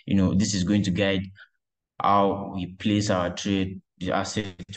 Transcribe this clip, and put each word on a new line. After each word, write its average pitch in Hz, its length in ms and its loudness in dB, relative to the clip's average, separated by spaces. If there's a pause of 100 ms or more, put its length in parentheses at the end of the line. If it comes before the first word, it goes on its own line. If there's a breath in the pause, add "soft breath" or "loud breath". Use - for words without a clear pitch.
You 98 120 0
know, 92 180 4
this 101 180 2
is 92 120 0
going 101 180 2
to 98 80 0
guide 98 320 0 (800 loud breath)
how 98 540 2
we 90 180 -6
place 104 340 0
our 90 240 0
trade, 98 480 -2 (180)
the 90 120 -6
asset 98 460 -4 (200)